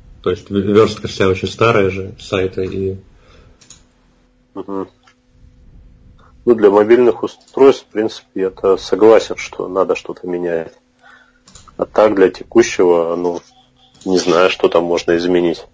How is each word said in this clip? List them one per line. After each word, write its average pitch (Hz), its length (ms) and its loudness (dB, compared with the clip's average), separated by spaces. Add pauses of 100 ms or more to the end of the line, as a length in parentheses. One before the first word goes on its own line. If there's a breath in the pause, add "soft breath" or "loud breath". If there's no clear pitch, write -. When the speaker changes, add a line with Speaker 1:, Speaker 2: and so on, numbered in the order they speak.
(220)
Speaker 1:
то 92 100 -4
есть - 180 -10
в-, 101 40 -12
верстка 101 540 0
вся 98 220 -2
очень 95 180 -4
старая 107 420 0
же 95 300 -10
сайта 95 420 -6
и 95 360 -8 (1600 soft breath)
Speaker 2:
Мгм. 98 360 -10 (1500 soft breath)
Ну, 120 120 4
для 107 160 4
мобильных 113 520 4
устройств, - 640 0
в - 60 -20
принципе, 107 400 -6
я-то 95 440 -2
согласен, 104 600 2
что - 300 -12
надо 92 280 -2
что-то - 320 -14
менять. 87 460 -6 (1040 soft breath)
А - 80 -2
так, 107 300 2
для 92 140 4
текущего, 85 840 0
ну, 87 240 -6 (640)
не 92 120 0
знаю, 87 320 2
что - 180 -2
там 85 160 0
можно 85 340 -2
изменить. 87 560 -2